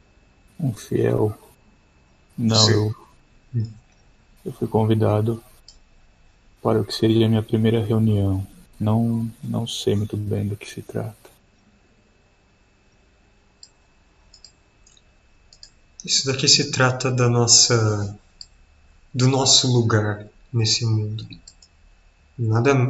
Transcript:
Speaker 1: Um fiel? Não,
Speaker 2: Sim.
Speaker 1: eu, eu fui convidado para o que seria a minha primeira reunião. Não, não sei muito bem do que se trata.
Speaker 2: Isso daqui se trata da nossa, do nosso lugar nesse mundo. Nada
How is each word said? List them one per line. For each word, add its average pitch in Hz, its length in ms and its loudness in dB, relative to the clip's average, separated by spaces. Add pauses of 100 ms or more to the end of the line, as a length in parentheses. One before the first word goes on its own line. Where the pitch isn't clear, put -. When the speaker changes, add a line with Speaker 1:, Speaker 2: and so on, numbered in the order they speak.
(580)
Speaker 1:
Um 143 140 -2
fiel? 117 680 -2 (960)
Não, 113 200 2
Speaker 2:
Sim. 110 160 4
Speaker 1:
eu, 107 220 0 (1500)
eu - 80 -8
fui - 140 -6
convidado 110 760 0 (1200)
para 113 180 2
o 104 40 -4
que - 100 -10
seria 110 320 2
a - 20 0
minha 110 140 2
primeira 110 420 0
reunião. 101 640 0 (320)
Não, 113 520 -2 (120)
não 117 240 -6
sei - 300 -2
muito 104 200 -4
bem 104 300 -4
do 101 100 -6
que - 120 -18
se - 140 -14
trata. 110 340 -10 (4000)
Speaker 2:
Isso - 220 -2
daqui 135 200 -2
se 139 240 2
trata 127 400 0
da 123 180 2
nossa, 110 880 2 (960)
do 127 160 2
nosso 135 440 4
lugar 107 540 0 (260)
nesse 113 320 -2
mundo. 110 420 -4 (1120)
Nada 117 340 2 (180)